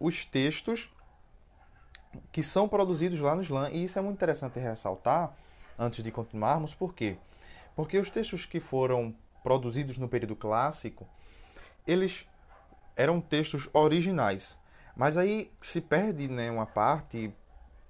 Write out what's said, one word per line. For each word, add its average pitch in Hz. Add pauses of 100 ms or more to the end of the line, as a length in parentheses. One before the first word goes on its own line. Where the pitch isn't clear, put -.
os 170
textos 151 (1400)
que 160
são 190
produzidos 185
lá 143
no 185
Islã. 143
E 170
isso 185
é 190
muito 196
interessante 143
ressaltar, 123 (420)
antes 117
de 113
continuarmos, 120
por 180
quê? 101 (580)
Porque 156
os 196
textos 214
que 170
foram 127 (280)
produzidos 131
no 127
período 110
clássico, 117 (800)
eles 185 (680)
eram 160
textos 151
originais. 151 (380)
Mas 143
aí 202 (120)
se -
perde, 160
né, 120
uma 113
parte 110 (560)